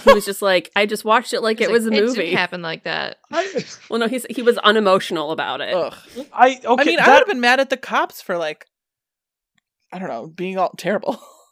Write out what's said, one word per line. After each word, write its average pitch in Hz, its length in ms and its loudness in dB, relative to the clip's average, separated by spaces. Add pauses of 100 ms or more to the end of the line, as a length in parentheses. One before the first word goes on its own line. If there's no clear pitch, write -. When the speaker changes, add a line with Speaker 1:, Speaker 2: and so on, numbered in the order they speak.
Speaker 1:
He 554 100 8
was 208 100 2
just 196 180 -8
like, 185 320 0
I 208 120 2
just 208 180 -6
watched 226 300 2
it 214 80 -2
like 220 180 0
Speaker 2:
He's 208 80 0
Speaker 1:
it - 20 0
Speaker 2:
like, 220 40 0
Speaker 1:
was 233 120 2
a 226 40 -2
Speaker 2:
"It - 20 0
didn't 214 160 2
Speaker 1:
movie." 214 240 -2
Speaker 2:
happen 180 300 -2
like 160 240 -10
that. 160 320 -6 (120)
Speaker 3:
I 370 360 -6 (120)
Speaker 1:
<laughs> - 120 -20
Well, 226 100 -4
no, 226 80 0
he's, 240 220 -6
he 240 120 -8
was 226 180 4
unemotional 190 720 2
about 139 280 -4
it. 120 140 -6
Speaker 4:
Ugh. 160 200 -2 (380)
Speaker 3:
I, 254 320 2
okay, 247 180 2
Speaker 4:
I 294 40 2
mean, 330 140 0
I 233 60 4
Speaker 3:
that 254 80 8
Speaker 4:
would've 508 140 6
been 254 140 -2
mad 247 180 2
at 269 100 0
the 254 80 -2
cops 254 440 -4
for, 180 160 -6
like, 156 280 -6 (1300)
I 180 80 -12
don't 185 80 -8
know, 117 200 -8
being 180 300 -8
all 180 200 0
terrible. 214 440 -4 (300)